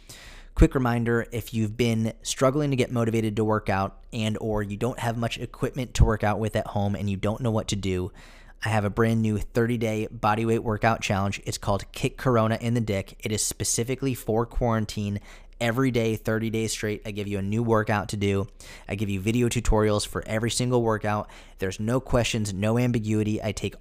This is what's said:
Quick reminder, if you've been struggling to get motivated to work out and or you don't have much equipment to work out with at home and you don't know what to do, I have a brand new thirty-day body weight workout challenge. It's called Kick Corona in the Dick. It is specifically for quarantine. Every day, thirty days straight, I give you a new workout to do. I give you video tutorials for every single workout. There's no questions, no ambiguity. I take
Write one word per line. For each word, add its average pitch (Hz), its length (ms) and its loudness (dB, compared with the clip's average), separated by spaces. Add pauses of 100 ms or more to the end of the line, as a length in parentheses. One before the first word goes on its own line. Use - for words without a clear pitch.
(540)
Quick 160 220 6
reminder, 117 560 2
if 117 220 -6
you've 110 240 -2
been 113 360 2 (100)
struggling 143 480 2
to 135 40 0
get 120 160 0
motivated 113 440 0
to 110 80 2
work 107 260 0
out 95 340 -2 (100)
and 110 260 -2
or 107 240 -2
you 101 140 -6
don't 117 220 -4
have 117 180 -2
much 117 220 -2
equipment 120 560 -6
to - 100 8
work 110 180 4
out 104 160 2
with 110 160 -2
at 107 120 -2
home 101 280 0
and 101 140 -2
you 95 80 -2
don't 104 240 -2
know 120 100 0
what 107 180 0
to 110 60 -2
do, 90 360 -2 (540)
I 107 40 -2
have 107 160 2
a 101 40 0
brand 113 320 2
new 110 160 2
thirty-day 110 720 0
body 110 380 0
weight 113 180 2
workout 113 380 0
challenge. 98 440 0
It's - 140 -6
called - 320 -2
Kick - 260 -4
Corona 113 420 2
in 117 140 -2
the 120 80 2
Dick. 98 380 -4
It 104 120 -6
is 104 120 0
specifically 120 720 -2
for 113 320 0
quarantine. 107 720 0 (400)
Every 120 300 2
day, 113 260 2
thirty 110 360 -2
days 110 200 0
straight, 107 340 -4
I 110 60 -8
give 101 160 -6
you 101 120 -2
a - 40 -2
new 107 200 0
workout 107 460 2
to 104 80 -4
do. 98 300 2 (420)
I 101 60 -6
give 101 140 -2
you 98 100 0
video 117 300 2
tutorials 107 580 2
for - 200 -6
every 110 240 -2
single 123 320 2
workout. 107 460 0 (300)
There's 95 200 -2
no 117 200 0
questions, 113 540 0
no 107 260 2
ambiguity. 107 640 0
I 107 120 0
take - 280 -6